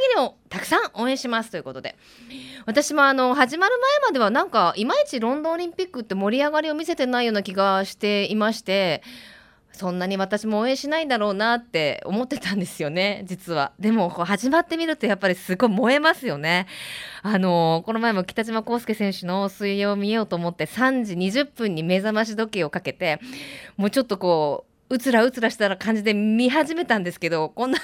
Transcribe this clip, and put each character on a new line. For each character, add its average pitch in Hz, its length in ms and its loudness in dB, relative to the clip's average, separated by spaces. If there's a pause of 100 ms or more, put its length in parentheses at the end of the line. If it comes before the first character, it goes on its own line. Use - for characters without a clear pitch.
(160)
り 320 60 4
を 240 140 -2 (140)
た 190 100 -10
く - 60 -8
さ 320 120 2
ん 440 160 0
応 240 160 -2
援 269 80 0
し 262 100 -8
ま 226 140 0
す。 226 80 -10
と 180 80 -8
い 151 40 -8
う - 20 -12
こ 131 100 -12
と 131 80 -14
で。 - 140 -10 (720)
私 285 260 0
も、 285 120 6
あ 269 80 6
の、 254 200 4
始 277 240 2
ま 381 100 4
る 480 60 2 (280)
前 508 80 4
ま 349 40 2
で 269 60 0
は、 214 100 4
な 277 140 2
ん 392 80 -6
か、 180 240 4
い 214 100 -2
ま 311 80 0
い 571 140 4
ち 262 120 -6
ロ 226 140 0
ン 302 80 -4
ド 320 80 -2
ン 330 40 0
オ 339 40 -2
リ 349 80 -4
ン 339 80 -8
ピ 370 120 -4
ッ 359 40 -8
ク 247 120 -8
っ - 20 -10
て 196 100 -8
盛 202 240 0
り 277 60 2
上 294 80 0
が 302 100 2
り 311 80 -2
を 302 60 -2
見 311 100 -6
せ 339 100 -2
て 262 120 0
な 247 160 0
い - 20 2
よ 226 60 0
う - 20 0
な 208 80 0
気 190 140 -8
が 196 300 2
し - 100 -10
て 208 300 0
い 208 100 -2
ま 214 180 2
し 220 80 -10
て、 190 400 0 (720)
そ 180 200 -6
ん 180 80 -4
な 180 80 -2
に 196 80 -2
私 196 320 -2
も 214 120 0
応 226 80 0
援 269 100 0
し 277 100 -8
な 311 140 0
い 320 40 -4
ん 285 40 -4
だ 247 80 2
ろ 208 140 0
う - 20 -2
な 226 240 0
っ - 20 -8
て 156 460 -2
思 208 180 -2
っ 254 40 -4
て 277 100 -4
た 190 180 -4
ん 196 40 0
で 175 60 -2
す - 160 -8
よ 151 80 -2
ね、 196 360 -2
実 180 260 -10
は。 147 260 -2
で 214 140 0
も、 208 180 2
こ 175 120 -6
う、 175 40 -2
始 202 240 0
ま 320 100 4
っ 339 60 2
て 330 120 -4
み 330 100 -2
る 311 80 -2
と、 214 100 -4
や 202 100 0
っ - 20 0
ぱ 190 100 0
り 180 80 2
す 185 220 -4
ご 247 100 4
い - 20 2
燃 226 260 2
え 294 40 2
ま 320 160 4
す 277 120 -10
よ 147 100 -2
ね。 170 280 0 (560)
あ 208 160 0
の 170 460 4
ー、 - 20 -20
こ 220 60 -2
の 226 80 -2
前 233 140 2
も 185 100 0
北 214 220 -4
島 220 200 -4
康 240 140 -2
介 226 140 -4
選 202 180 0
手 185 140 -10
の 190 240 -2
水 196 280 -4
泳 202 100 0
を 202 100 0
見 202 160 0
よ 226 80 2
う 208 60 -4
と 180 100 -2
思 170 120 -4
っ 170 60 -6
て、 156 100 -4
三 254 380 0
時 190 140 -6
二 185 120 0
十 262 140 0
分 226 320 -4
に 156 80 -4
目 185 140 2
覚 214 160 -2
ま 214 100 2
し 220 140 -6
時 220 120 -2
計 196 140 -2
を 147 60 -2
か 180 100 -4
け 143 140 -6
て、 160 260 -2 (560)
も 202 120 0
う 208 40 0
ち - 80 2
ょ 262 40 4
っ - 20 -10
と 196 120 -2
こ 160 480 2 (240)
う、 254 60 0
う - 20 0
つ 262 140 0
ら 233 140 6
う 254 60 2
つ 247 100 -10
ら 220 100 2
し - 60 -10
た 196 180 0
感 220 220 0
じ 208 60 -4
で 214 100 2
見 214 360 2
始 302 240 2
め 330 120 -4
た 240 120 2
ん 190 60 -2
で 175 80 -4
す - 80 -14
け 165 100 -2
ど、 156 200 0
こ 247 180 -4
ん 262 40 -2
な 330 120 0